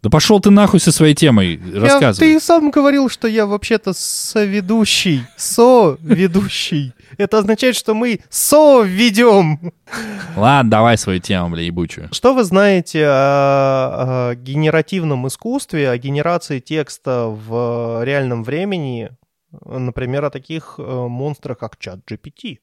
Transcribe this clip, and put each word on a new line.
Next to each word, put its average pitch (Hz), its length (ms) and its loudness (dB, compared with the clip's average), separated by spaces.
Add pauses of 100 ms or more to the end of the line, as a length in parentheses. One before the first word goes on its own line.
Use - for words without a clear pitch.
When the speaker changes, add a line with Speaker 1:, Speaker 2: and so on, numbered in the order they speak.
Speaker 1:
Да 104 40 2
пошел 196 280 4
ты 202 120 4
нахуй 202 280 6
со 160 140 2
своей 151 240 4
темой, 104 440 2 (140)
Speaker 2:
Я, 101 60 -4
Speaker 1:
рассказывай. 277 540 4
Speaker 2:
ты 311 60 2
сам 320 300 2
говорил, 277 380 2
что - 180 -6
я 220 180 0
вообще-то 202 480 -4
соведущий, 196 1300 -2 (140)
соведущий. 185 1600 0 (260)
Это 202 200 0
означает, 220 360 0
что - 180 -4
мы 226 280 -2 (100)
соведем. 208 1400 4 (640)
Speaker 1:
Ладно, 120 340 2
давай 110 260 4
свою 92 220 -4
тему, 87 320 -2
бля, 82 140 -6
ебучую. 85 480 -8
Speaker 2:
Что 262 220 0
вы 247 100 2
знаете 185 600 2
о, 135 1300 0
о 123 60 -6
генеративном 151 920 -2
искусстве, 165 640 -6
о 123 80 -2
генерации 147 640 -4
текста 135 680 -6
в 117 760 -6
реальном 123 400 -4
времени, 143 680 -6 (540)
например, 127 600 -8
о 139 60 -4
таких, 160 480 -14
э, 127 300 -8
монстрах, 131 500 -10
как - 220 -14
чат 92 180 -16 (100)
Джи 107 80 -10
Пи - 140 -20
Ти? 190 320 -18